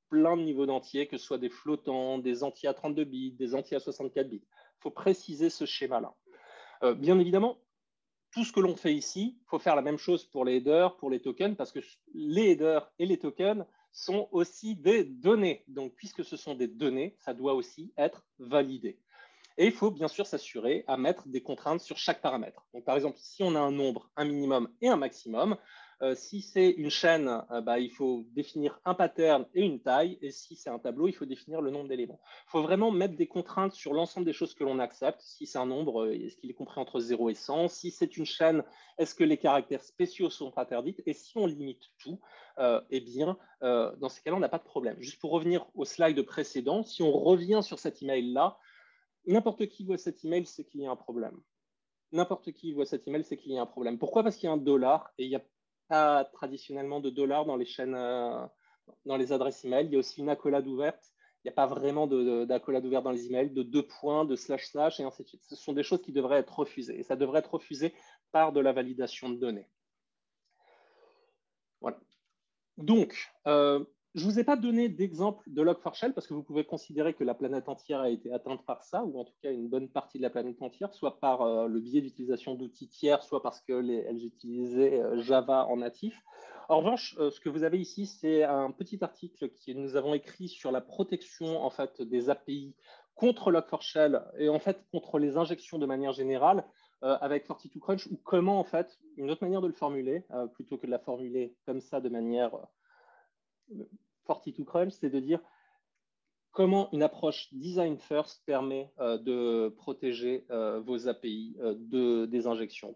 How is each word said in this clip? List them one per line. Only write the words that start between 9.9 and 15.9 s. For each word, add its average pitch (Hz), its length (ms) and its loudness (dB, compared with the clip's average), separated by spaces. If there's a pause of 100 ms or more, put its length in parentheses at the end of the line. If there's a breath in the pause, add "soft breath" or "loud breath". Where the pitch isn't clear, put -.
chose 175 280 0
pour 131 200 -2
les 127 120 4
headers, 160 400 4
pour 139 120 -4
les 127 100 0
tokens, 190 380 -2
parce 127 140 -6
que 143 80 -8 (340)
les 165 380 4
headers 156 480 4
et 175 80 0
les 190 100 2
tokens 190 480 0 (260)
sont - 400 -2
aussi 190 440 -2
des 185 280 6
données. 156 640 2
Donc, 131 280 -10